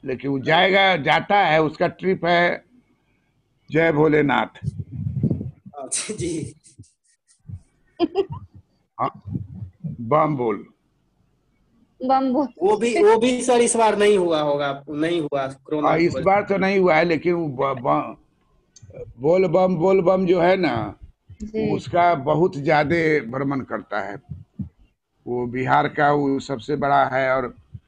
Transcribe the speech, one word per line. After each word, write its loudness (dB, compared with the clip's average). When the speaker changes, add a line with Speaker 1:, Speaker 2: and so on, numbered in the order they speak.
Speaker 1:
लेकिन -6
वो -2
जाएगा, 2
जाता 2
है, 4
उसका 0
trip -4
है 2
जय 2
भोलेनाथ। 0
Speaker 2:
अच्छा -8
जी। -8
Speaker 1:
हाँ, -6
बम 0
बोल। -4
Speaker 3:
बम 2
बोल। 0
Speaker 2:
वो 2
भी, 0
वो 6
भी 0
सर 2
इस 2
बार 2
नहीं 4
हुआ 0
होगा, -2
नहीं -2
हुआ -4
कोरोना -4
Speaker 1:
हाँ, 2
Speaker 2:
की 2
Speaker 1:
इस 0
Speaker 2:
वजह -4
Speaker 1:
बार 4
तो -2
नहीं 2
हुआ 4
है, 4
लेकिन 0
वो -2
ब-, -4
ब-, -2
बोल 4
बम, 2
बोल 2
बम 2
जो 2
है 4
ना, -2
Speaker 3:
जी। -4
Speaker 1:
उसका 2
बहुत 0
ज्यादा 0
भ्रमण -4
करता -8
है। -10
वो -4
बिहार 0
का 2
वो 0
सबसे -6
बड़ा 2
है -2
और, -6